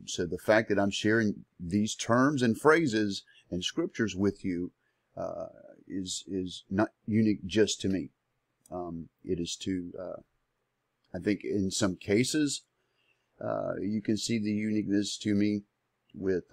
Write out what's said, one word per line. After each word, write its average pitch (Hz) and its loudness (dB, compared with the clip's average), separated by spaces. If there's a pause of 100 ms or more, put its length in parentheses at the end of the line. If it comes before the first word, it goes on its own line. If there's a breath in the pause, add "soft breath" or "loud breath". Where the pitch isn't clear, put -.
so - -4
the 85 -4
fact 110 4
that 98 2
I'm 101 2
sharing 107 2 (140)
these 101 0
terms 127 2
and 113 2
phrases 110 4 (260 soft breath)
and 90 -4
scriptures 110 -2
with 98 0
you, 90 -4 (460)
uh, 85 -8 (400)
is, 92 -6
is 92 -6
not 98 0 (160)
unique 107 2
just 95 2
to 95 -2
me. 92 -2 (640)
Um, 85 -8 (140)
it 90 -2
is 85 -6
to, 90 -6
uh, 87 -10 (920)
I 92 -6
think 104 0
in 95 0
some 95 0
cases, 135 0 (800)
uh, 101 -4
you 104 -2
can 110 0
see 117 -2
the 107 -2
uniqueness 104 0
to 107 0
me 104 2 (500)
with, 95 -2